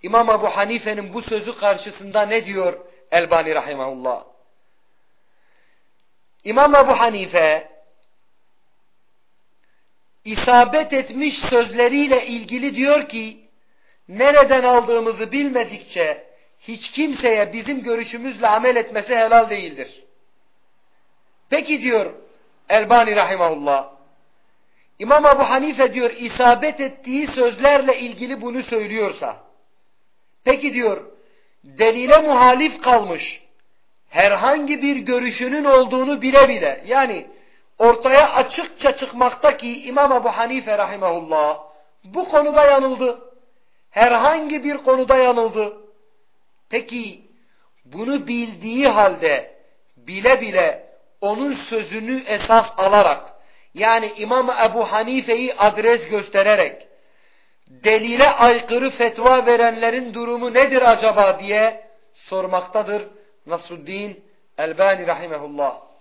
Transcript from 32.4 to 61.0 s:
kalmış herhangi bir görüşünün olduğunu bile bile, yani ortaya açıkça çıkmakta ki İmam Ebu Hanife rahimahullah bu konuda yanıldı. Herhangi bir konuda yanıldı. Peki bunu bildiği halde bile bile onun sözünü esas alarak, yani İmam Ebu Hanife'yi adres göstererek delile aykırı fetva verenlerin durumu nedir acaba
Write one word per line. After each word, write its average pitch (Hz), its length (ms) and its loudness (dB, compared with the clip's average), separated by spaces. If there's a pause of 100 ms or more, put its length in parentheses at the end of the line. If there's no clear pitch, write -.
kalmış 202 600 0 (640)
herhangi 247 760 0
bir 285 140 -2
görüşünün 247 680 -6
olduğunu 262 580 2
bile 269 260 6
bile, 165 380 -4
yani 240 400 -2 (520)
ortaya 254 540 4
açıkça 269 640 -2
çıkmakta 254 600 0
ki 240 280 -12
İmam 269 280 0
Ebu 240 160 0
Hanife 226 500 -4
rahimahullah 170 840 -4 (440)
bu 269 240 -8
konuda 294 360 4
yanıldı. 262 680 0 (580)
Herhangi 277 760 0
bir 285 120 -4
konuda 262 400 0
yanıldı. 226 600 0 (960)
Peki 233 520 -10 (600)
bunu 233 420 -8
bildiği 233 640 -4
halde 180 640 0 (420)
bile 196 440 0
bile 185 460 -4 (340)
onun 240 340 -4
sözünü 220 720 -8
esas 214 400 2 (100)
alarak, 190 560 2 (420)
yani 214 420 0
İmam 247 340 -2
Ebu 226 420 -2
Hanife'yi 240 600 -4
adres 214 540 2
göstererek 202 800 0 (800)
delile 220 640 2
aykırı 240 600 2
fetva 233 560 2
verenlerin 233 680 0
durumu 233 400 -6
nedir 262 280 2 (100)
acaba 202 480 2